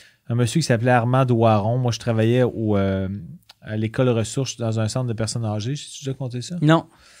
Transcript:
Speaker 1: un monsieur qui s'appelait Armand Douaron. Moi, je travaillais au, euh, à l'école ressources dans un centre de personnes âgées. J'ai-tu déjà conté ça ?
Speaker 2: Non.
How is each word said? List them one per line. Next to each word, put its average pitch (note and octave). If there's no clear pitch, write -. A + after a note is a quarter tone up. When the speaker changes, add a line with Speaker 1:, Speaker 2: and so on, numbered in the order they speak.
Speaker 1:
un A#2
monsieur B2
qui -
s'appelait B2
Armand B2
Douaron. A2+
Moi, B2
je -
travaillais A#2
au, G#2+
euh, F#2+
à A2
l'école A2
ressources A2+
dans A2+
un A2
centre B2+
de A#2
personnes A2+
âgées. G#2+
J'ai-tu -
déjà C3+
conté B2
ça ? F3
Speaker 2:
Non. D#3+